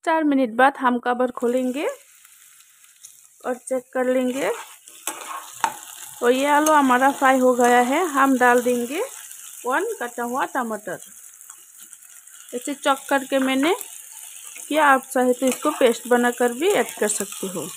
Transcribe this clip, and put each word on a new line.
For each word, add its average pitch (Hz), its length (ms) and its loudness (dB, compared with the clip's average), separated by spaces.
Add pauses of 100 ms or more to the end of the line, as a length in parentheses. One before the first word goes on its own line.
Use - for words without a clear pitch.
चार 320 180 2
मिनट 262 320 2
बाद 269 220 4
हम 247 220 0
कवर 247 320 -2
खोलेंगे 254 540 -2 (1600)
और 247 120 -4
check 254 260 -6 (100)
कर 254 120 0
लेंगे। 254 440 0 (1700)
तो 240 100 4
ये 262 180 2
आलू 302 260 4
हमारा 262 380 4
fry 269 280 2
हो 254 160 6
गया 247 260 4
है। 277 260 0
हम 277 300 2
डाल 247 240 4
देंगे 247 400 -2 (640)
वन 294 200 -2 (160)
कटा 240 220 -8
हुआ 254 240 -4
टमाटर। 220 520 -6 (1600)
ऐसे 277 180 -8
चॉप 269 360 -4
करके 269 300 -2
मैंने 269 340 0 (920)
किया, 294 180 2
आप 269 180 4
चाहे 247 300 0
तो 254 120 -2
इसको 262 260 0
paste 240 360 2
बनाकर 240 460 2
भी 311 160 0
ऐड 311 300 0
कर 214 80 0
सकते - 400 -6
हो। 175 300 -8